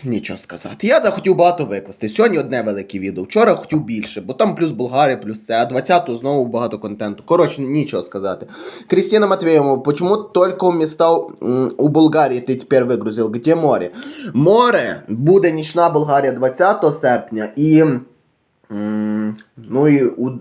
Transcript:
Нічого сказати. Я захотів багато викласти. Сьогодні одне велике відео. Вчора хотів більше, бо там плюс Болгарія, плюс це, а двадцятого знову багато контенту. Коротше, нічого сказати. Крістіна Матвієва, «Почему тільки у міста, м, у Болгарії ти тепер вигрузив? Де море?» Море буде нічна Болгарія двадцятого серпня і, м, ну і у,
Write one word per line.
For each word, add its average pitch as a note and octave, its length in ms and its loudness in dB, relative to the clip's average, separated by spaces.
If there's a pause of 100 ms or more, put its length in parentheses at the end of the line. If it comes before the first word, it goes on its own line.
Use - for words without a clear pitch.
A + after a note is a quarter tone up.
Нічого G#2 340 -6
сказати. - 480 -12
Я C#4 140 4
захотів F#3+ 340 0
багато F3 300 2
викласти. G#2+ 440 -8
Сьогодні G#3+ 300 2
одне B2+ 240 -4
велике G2+ 360 -6
відео. F#2 260 -6
Вчора G#3+ 300 2
хотів D3+ 300 -4
більше, G#2+ 360 -8
бо F#2+ 120 -12
там G3+ 220 0
плюс E3 160 -2
Болгарія, B2+ 460 0
плюс G#2+ 300 -12
це, A2+ 80 -2
а A#2 100 2
двадцятого C3 540 -2
знову C3+ 280 -2
багато A2+ 320 -4
контенту. G#2 480 -10
Коротше, D3 360 2
нічого C3 400 -4
сказати. F#2+ 440 -8 (400)
Крістіна G3+ 400 2
Матвієва, D#3+ 520 2
«Почему F3 560 -2
тільки F#3 320 2
у F3+ 60 4
міста, E3 440 2 (260)
м, B2 340 0
у D3 120 2
Болгарії D3 520 4
ти B2+ 160 -4
тепер B2+ 280 2
вигрузив? A2 460 -2
Де A#2+ 240 0
море?» A#2 360 0 (440)
Море E3+ 760 2
буде E3 440 2
нічна D#3+ 380 0
Болгарія C#3+ 420 0
двадцятого D3 600 0
серпня A2+ 640 -2
і, D#3 280 4 (880)
м, G#2+ 640 -4 (200)
ну B2+ 320 0
і C#3+ 160 4
у, A#2+ 260 -2 (100)